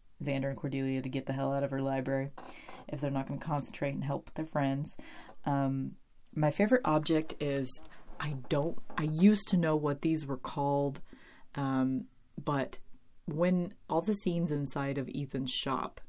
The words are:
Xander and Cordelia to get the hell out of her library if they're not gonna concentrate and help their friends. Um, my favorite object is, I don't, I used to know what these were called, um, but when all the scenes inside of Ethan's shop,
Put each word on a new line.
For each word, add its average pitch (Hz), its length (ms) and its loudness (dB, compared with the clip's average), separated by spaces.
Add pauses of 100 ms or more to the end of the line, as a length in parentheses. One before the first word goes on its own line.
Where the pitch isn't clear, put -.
(220)
Xander 135 260 0
and 135 80 -4
Cordelia 135 460 -2
to 135 60 -4
get 131 180 -4
the 135 60 -4
hell 135 200 0
out 139 120 0
of 139 60 -2
her 135 100 -2
library 135 500 0 (580)
if - 120 -6
they're 294 100 0
not 269 180 -2
gonna - 120 -4
concentrate 143 540 -2
and 135 100 -4
help 139 300 -4
their 160 100 -4
friends. 139 520 0 (500)
Um, 135 460 0 (420)
my 151 160 4
favorite 208 340 4
object 156 560 2
is, 139 280 0 (520)
I 147 160 -2 (140)
don't, 156 280 4 (200)
I 156 60 2
used 185 440 6
to 190 80 4
know 160 200 4
what 143 260 0
these 156 240 2
were 139 100 -2
called, 143 640 0 (540)
um, 131 500 2 (380)
but 143 360 0 (480)
when 175 460 2 (160)
all 165 140 2
the 208 120 2
scenes 170 360 0
inside 139 480 0
of 131 160 -4
Ethan's 135 360 -4
shop, - 580 -2